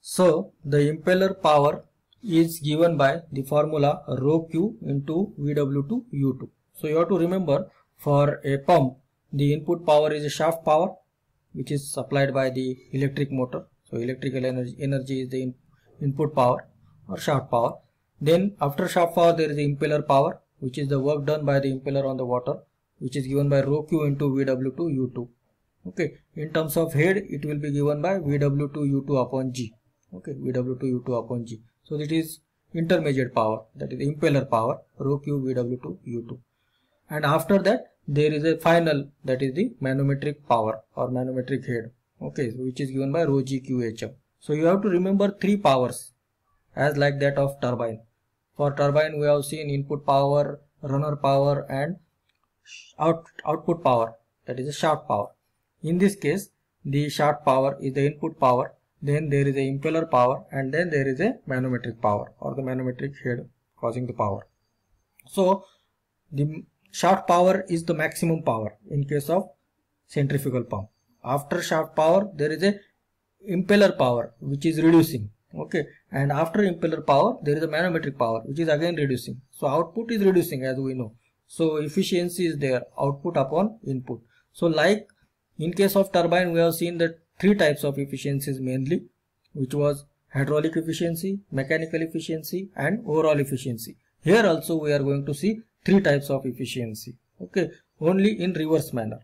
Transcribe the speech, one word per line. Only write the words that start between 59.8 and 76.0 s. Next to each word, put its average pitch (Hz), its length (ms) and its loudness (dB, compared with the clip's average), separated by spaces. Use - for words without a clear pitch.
power, 127 400 4
and 135 240 -4
then 170 160 0
there 139 160 0
is 135 140 -2
a 226 140 2
manometric 127 520 -4
power 104 380 0
or 135 160 -6
the 135 60 -6
manometric 131 500 -6
head 123 280 -6
causing 117 300 -4
the 113 60 -10
power. 104 340 -4
So 190 380 2
the 147 320 -4
shaft 185 380 2
power 185 400 4
is 165 160 -2
the 170 100 -2
maximum 160 500 -2
power 110 340 -4
in 143 140 -2
case 143 260 -4
of 185 200 0
centrifugal 139 560 -2
pump. 101 240 -8
After 143 400 -4
shaft 156 360 -2
power, 180 360 4
there 147 180 -2
is 160 120 -4
a 202 160 2
impeller 190 460 4
power 120 420 0
which 139 260 -6
is 160 160 2
reducing. 160 500 6
Okay, 156 300 -4